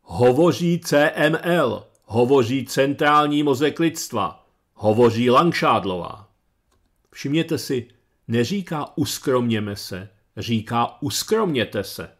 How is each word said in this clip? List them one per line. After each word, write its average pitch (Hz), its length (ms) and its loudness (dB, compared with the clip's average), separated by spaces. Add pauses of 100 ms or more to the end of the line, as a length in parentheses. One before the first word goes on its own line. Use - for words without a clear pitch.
Hovoří 160 760 2
C 147 320 2
M 156 300 0
L, 147 460 -2 (180)
hovoří 123 600 2
centrální 147 800 2
mozek 147 360 0
lidstva, 123 680 -4 (260)
hovoří 113 560 2
Langšádlová. 120 1000 0 (800)
Všimněte 160 460 -2
si, 123 300 -6 (400)
neříká 147 680 -4
"uskromněme 120 760 -2
se", 95 340 -14 (280)
říká 117 640 -4
"uskromněte 143 840 -2
se". - 260 -12 (100)